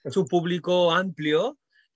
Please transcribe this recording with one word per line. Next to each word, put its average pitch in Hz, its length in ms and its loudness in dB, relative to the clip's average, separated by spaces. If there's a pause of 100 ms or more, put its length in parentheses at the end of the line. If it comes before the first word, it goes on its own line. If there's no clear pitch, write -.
Es 135 140 -6
un 190 100 0
público 175 680 0
amplio, 175 640 -2 (400)